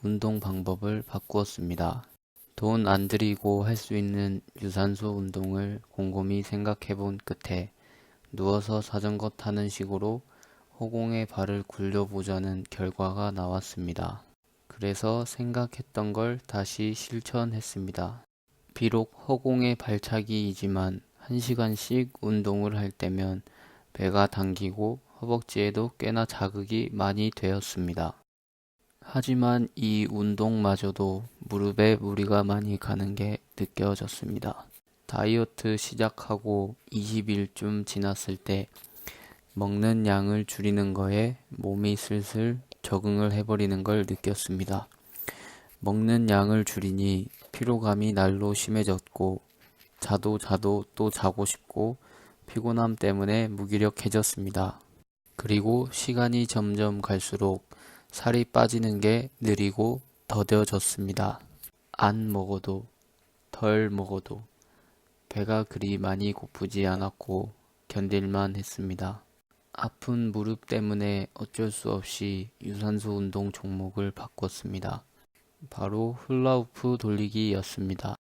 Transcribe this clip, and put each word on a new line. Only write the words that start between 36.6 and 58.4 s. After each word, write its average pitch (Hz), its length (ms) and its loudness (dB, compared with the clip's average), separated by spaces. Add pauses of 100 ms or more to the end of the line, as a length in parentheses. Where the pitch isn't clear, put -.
이십 107 380 -2
일쯤 104 560 -2
지났을 98 520 -2
때 98 320 -2 (840)
먹는 104 520 2
양을 101 380 4
줄이는 101 500 0
거에 104 420 2 (120)
몸이 101 480 0
슬슬 110 640 -2 (220)
적응을 104 500 2
해버리는 104 500 0
걸 104 260 2
느꼈습니다. 95 800 -4 (920)
먹는 110 500 4
양을 104 340 6
줄이니 98 640 0 (240)
피로감이 110 600 2
날로 98 420 4
심해졌고 98 840 0 (580)
자도 107 400 0
자도 101 460 0 (100)
또 107 160 2
자고 98 340 0
싶고 - 520 -2 (500)
피곤함 117 500 0
때문에 101 520 2
무기력해졌습니다. 101 1300 0 (560)
그리고 110 560 2
시간이 120 560 2
점점 104 520 2
갈수록 98 680 0 (420)
살이 120 340 2